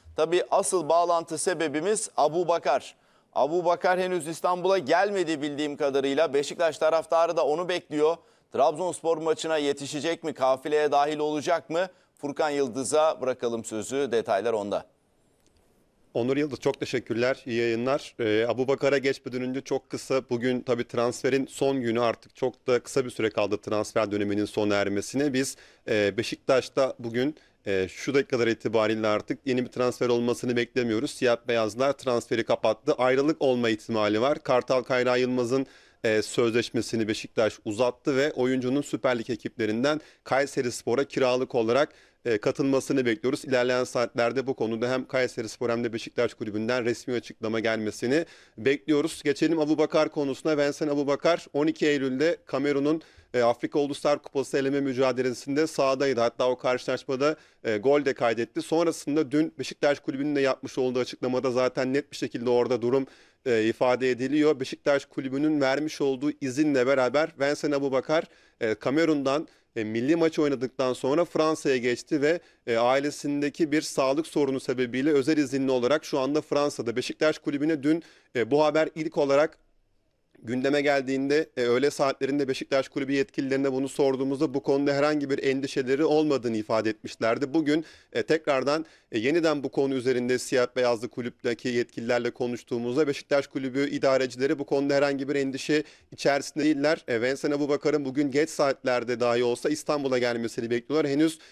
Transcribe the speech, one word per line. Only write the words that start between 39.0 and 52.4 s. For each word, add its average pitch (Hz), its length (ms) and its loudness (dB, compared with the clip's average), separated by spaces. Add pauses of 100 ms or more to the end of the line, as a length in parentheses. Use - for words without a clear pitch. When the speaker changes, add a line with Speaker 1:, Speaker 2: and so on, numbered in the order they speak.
Speaker 2:
Lig 117 100 -8
ekiplerinden 120 720 -2 (220)
Kayserispor'a 135 800 -2
kiralık 127 520 0
olarak, 120 340 2 (360)
e, 113 120 0
katılmasını 135 680 0
bekliyoruz. 120 400 -2
İlerleyen 127 380 2
saatlerde 120 640 -2
bu 135 60 0
konuda 113 380 -2
hem 131 160 -4
Kayserispor 120 600 -2
hem 117 140 0
de 113 100 -2
Beşiktaş 117 400 -2
Kulübü'nden 110 520 -2
resmi 120 280 -2
açıklama 110 460 -4
gelmesini 110 640 0 (320)
bekliyoruz. 147 640 0
Geçelim 156 360 2
Abu 151 180 2
Bakar 156 320 2
konusuna. 147 480 -2
Vincent 147 340 0
Abu 143 160 0
Bakar 165 460 0
on 147 140 2
iki 156 200 0
Eylül'de 143 580 0